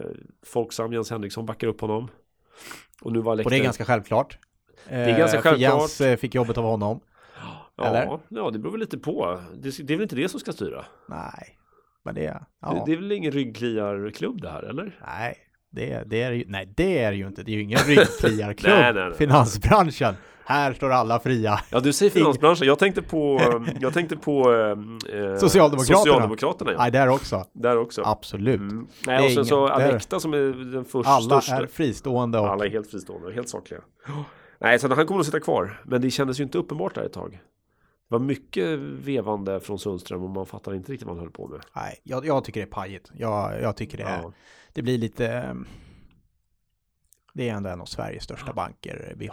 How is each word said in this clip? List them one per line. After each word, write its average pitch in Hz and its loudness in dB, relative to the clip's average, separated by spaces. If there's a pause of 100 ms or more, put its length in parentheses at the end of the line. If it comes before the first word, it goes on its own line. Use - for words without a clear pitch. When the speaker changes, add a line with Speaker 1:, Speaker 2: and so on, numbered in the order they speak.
(460)
Speaker 1:
Folksam, 117 -4
Jens 113 -4
Henriksson 113 -8
backar 113 -6
upp 107 -4
honom. 110 -2 (920)
Och 117 -6
nu 113 0
var 113 0
Speaker 2:
Och 110 0
det 110 0
är - 0
Speaker 1:
läktaren 131 2
Speaker 2:
ganska 120 -2
självklart. 113 0 (520)
Speaker 1:
Det 131 -8
är 120 2
ganska 165 4
Speaker 2:
Eh, - -2
för 165 6
Speaker 1:
självklart. 135 6
Speaker 2:
Jens, 151 -2
eh, 127 4
fick 123 -4
jobbet 117 0
av 117 0
honom. 110 0 (760)
Speaker 1:
Ja, - -4
Speaker 2:
Eller? 143 0 (100)
Speaker 1:
ja, 175 -4
det 110 -6
beror 156 -8
väl 220 -6
lite 202 -8
på. 92 -4 (160)
Det, 135 -10 (100)
det 151 0
är 165 0
väl 208 -2
inte 147 -6
det 147 -2
som 285 -10
ska - -10
styra? 71 -8 (240)
Speaker 2:
Nej, - -14 (480)
men - -10
det, - -6 (400)
ja. 160 -6
Speaker 1:
Det, 170 -4
det 156 0
är 160 0
väl 196 -6
ingen 175 -4
ryggkliarklubb 110 -4
det 82 -10
här, 78 -12
eller? 175 -10
Speaker 2:
Nej, 110 -8 (340)
det, 117 -8
det 110 -2
är 127 -2
det 120 -4
ju, 117 -4
nej, 98 -8
det 180 2
är 104 2
det 101 -2
ju 98 -6
inte. 98 -12
Det 107 -8
är 107 -2
ju 107 -2
ingen 104 0
ryggkliarklubb, 107 4
Speaker 1:
<laughs> 120 8
Nej, 120 6
nej, 98 0
nej. 85 -6
Speaker 2:
finansbranschen. 135 4 (320)
Här 139 2
står 135 -2
alla 120 4
fria. 110 2 (100)
Speaker 1:
Ja, 117 2
du 139 2
säger 196 4
Speaker 2:
Ing- - -2
Speaker 1:
finansbranschen. 156 6
Jag 143 6
tänkte 190 2
på, 147 0
Speaker 2:
<laughs> - -
Speaker 1:
ehm, 120 2 (140)
jag 131 -2
tänkte 165 -2
på, 139 4
ehm, 107 0 (160)
eh, 98 -4
Speaker 2:
Socialdemokraterna. 147 6
Speaker 1:
Socialdemokraterna, 131 4
ja. 82 -2
Speaker 2:
Nej, 120 2
där 131 6
också. 120 0
Speaker 1:
Där 120 2
också. 113 -4
Speaker 2:
Absolut. 107 0
Speaker 1:
Mm. 104 -8 (180)
Speaker 2:
Det 127 -2
Speaker 1:
Nej, 131 4
Speaker 2:
är 135 6
Speaker 1:
och 131 4
sen 131 2
så 139 4
Speaker 2:
ingen, 139 2
där 139 4
Speaker 1:
Alecta 127 -2
som 156 -4
är 131 -2
den 127 -6
första, 127 2
Speaker 2:
alla 131 6
Speaker 1:
största. 131 -2
Speaker 2:
är - -6
fristående 123 -2
och 104 2
Speaker 1:
Alla 101 -2
är 98 0
helt 104 -6
fristående 90 -14
och 101 -12
helt 123 -8
sakliga. - -12 (800)
Nej, 117 6
så 135 0
han 156 4
kommer 196 0
att 151 2
sitta 151 -2
kvar. 101 -2
Men 127 0
det 131 0
kändes 135 -2
ju 147 -2
inte 139 -6
uppenbart 175 -6
där 110 -6
ett - -8
tag. 90 -12 (800)
Det 117 0
var 117 2
mycket 147 -4
vevande 110 -4
från 98 -10
Sundström 92 -8
och 92 -8
man 95 -8
fattar 101 -12
inte 95 -10
riktigt 117 -14
vad 87 -10
han 85 -12
höll 80 -16
på - -14
med. 71 -16 (140)
Speaker 2:
Nej, - -12
jag, 131 -8
jag 139 0
tycker - -10
det 92 -8
är - -18
pajigt. 98 -12
Jag, 104 -4
jag 110 -4
tycker 107 -10
det 107 -10
är, 92 -6
Speaker 1:
Ja. 82 -14 (420)
Speaker 2:
det 151 -8
blir 127 -2
lite, 113 -4
ehm, 123 -8 (1700)
det 123 -4
är 110 -4
ändå 98 -6
en 87 -10
av - -16
Sveriges - -10
största - -14
Speaker 1:
Ja. - -10
Speaker 2:
banker. - -10
Vi 101 -12